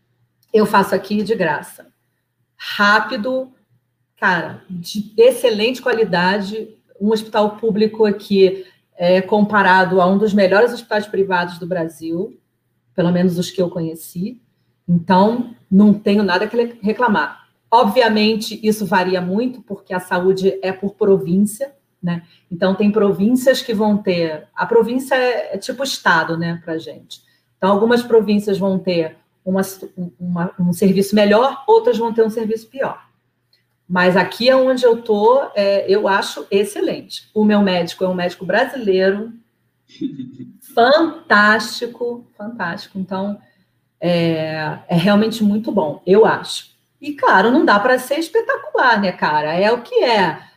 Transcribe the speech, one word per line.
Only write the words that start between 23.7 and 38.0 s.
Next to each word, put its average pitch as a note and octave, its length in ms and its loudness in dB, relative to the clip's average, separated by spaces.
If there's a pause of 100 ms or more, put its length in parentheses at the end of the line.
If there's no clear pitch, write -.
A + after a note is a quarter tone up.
vão G#3 240 0
ter... E3+ 580 -4
A - 100 -6
província A#3 500 0
é, B3 400 -2
é - 20 -6
tipo C4 260 -8
estado, E3 540 -2
né, E3+ 260 -6
pra D#3+ 140 -8
gente. - 440 -18 (360)
Então, F#3+ 120 0
algumas A3+ 320 2
províncias G#3 560 0
vão F#3+ 220 -2
ter E3+ 380 -2 (260)
uma, F#3+ 180 -2 (580)
uma, F3+ 380 -6
um F3 140 0
serviço G3 440 0
melhor, G#3+ 520 2
outras B3 300 4
vão A3+ 160 -4
ter A3+ 100 4
um A3 60 0
serviço A3 400 -6
pior. - 340 -8 (840)
Mas F3+ 280 2
aqui A3+ 340 0
é C4 60 6
onde B3+ 280 2
eu A#3 180 4
tô, A3+ 400 2 (120)
é, G3+ 360 0
eu G#3 180 2
acho G3+ 420 -2
excelente. G#3 840 -4
O G#3+ 100 0
meu G#3 180 4
médico F3+ 420 -2